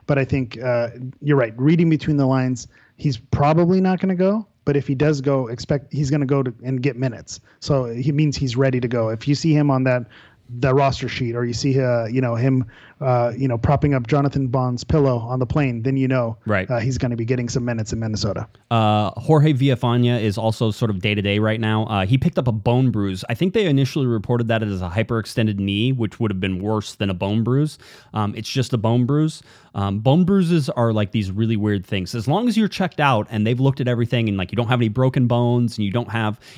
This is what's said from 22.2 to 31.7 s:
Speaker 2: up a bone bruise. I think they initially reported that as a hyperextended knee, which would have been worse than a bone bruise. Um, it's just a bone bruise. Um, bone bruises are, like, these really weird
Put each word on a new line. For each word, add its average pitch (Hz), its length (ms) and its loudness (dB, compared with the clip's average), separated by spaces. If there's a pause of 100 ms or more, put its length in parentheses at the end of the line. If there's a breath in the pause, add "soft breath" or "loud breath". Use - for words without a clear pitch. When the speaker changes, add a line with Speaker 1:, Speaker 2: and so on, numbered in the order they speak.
Speaker 2:
up 131 80 -2
a 117 60 0
bone 120 380 2
bruise. 98 400 -4
I 120 40 -4
think 180 200 -2
they 220 120 0
initially 135 400 0
reported 117 420 -2
that 113 140 0
as 98 200 -4
a 90 80 -4
hyperextended 110 680 -2
knee, 101 340 0
which 117 280 -4
would 110 100 0
have 92 100 -4
been 95 200 -2
worse 104 340 -4
than 104 140 -2
a 98 60 -2
bone 98 280 0
bruise. 139 360 0 (340 loud breath)
Um, 104 240 -2
it's 113 120 -10
just 127 260 -2
a 123 40 0
bone 117 280 2
bruise. 151 360 0 (340 loud breath)
Um, 98 220 -2
bone 131 260 4
bruises 170 460 2
are, 117 220 0
like, 104 180 0
these 98 220 -2
really 110 240 0
weird 101 280 0